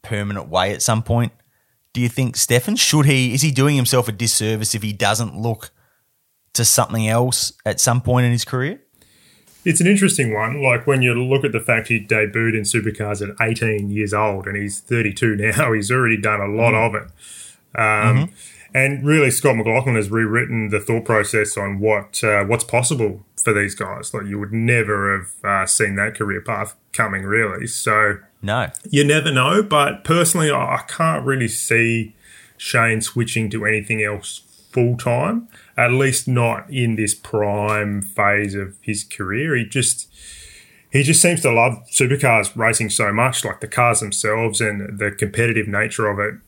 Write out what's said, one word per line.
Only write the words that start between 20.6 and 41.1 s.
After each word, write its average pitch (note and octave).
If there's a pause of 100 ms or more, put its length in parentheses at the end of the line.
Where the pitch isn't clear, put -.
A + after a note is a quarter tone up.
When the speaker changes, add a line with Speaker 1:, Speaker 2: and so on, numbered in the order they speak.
Speaker 2:
the G#2
thought A#2
process G#2+
on G2
what, G#2
uh, G#2
what's A2+
possible A#2 (160)
for A2+
these G2+
guys. -
Like, G2+
you G2+
would G2+
never G#2+
have, -
uh, G2
seen G2
that G#2
career G2+
path G2+ (160)
coming, G2
really. G#2
So G#2+ (240)
Speaker 1:
No. G#2 (200)
Speaker 2:
you C#3+
never D3
know, C#3+
but D3
personally, E3
I, C3
I -
can't D#3+
really C3
see A2+ (420)
Shane A2+
switching A2+
to G#2+
anything G#2+
else G#2 (300)
full A#2+
time, D#3 (300)
at A#2+
least C3
not A#2+
in A#2+
this G#2+
prime G#2
phase G2+
of G2
his G#2
career. A#2+
He A#2+
just, - (840)
he C#3
just D#3